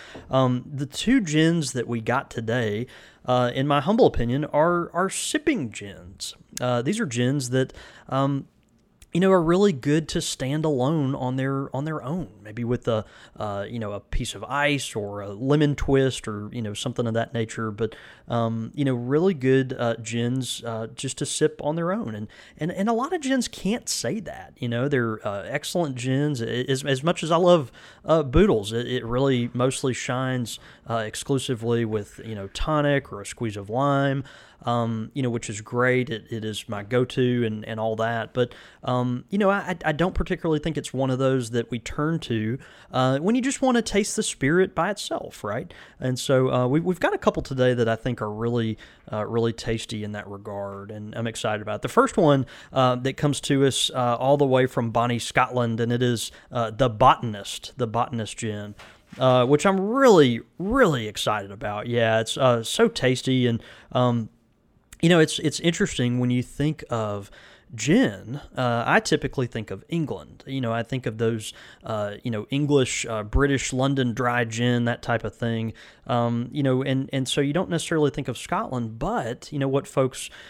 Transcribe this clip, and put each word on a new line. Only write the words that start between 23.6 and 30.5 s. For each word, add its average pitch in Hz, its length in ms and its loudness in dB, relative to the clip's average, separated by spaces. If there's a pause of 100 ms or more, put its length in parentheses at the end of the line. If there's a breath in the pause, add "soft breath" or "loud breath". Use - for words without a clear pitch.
say 160 340 -4
that, 92 360 -14
you 123 100 -6
know, 120 220 -2
they're, 117 400 0
uh, 101 140 -4
excellent 139 540 -4
gins. 131 440 0
A-, 117 300 -2
as, 135 120 0
as 135 200 -2
much 170 200 0
as 160 80 -2
I 170 60 6
love, 175 340 6 (360 soft breath)
uh, 156 160 4
Boodles, 131 500 4
it, 120 140 -2
it 120 180 -4
really 123 480 2
mostly 127 400 0
shines, 127 640 -4 (300 soft breath)